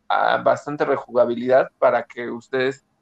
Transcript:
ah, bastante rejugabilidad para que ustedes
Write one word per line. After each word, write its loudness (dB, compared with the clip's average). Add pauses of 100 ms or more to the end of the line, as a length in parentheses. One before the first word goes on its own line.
ah, 0
bastante -2
rejugabilidad 0
para 2
que -12
ustedes -4 (160)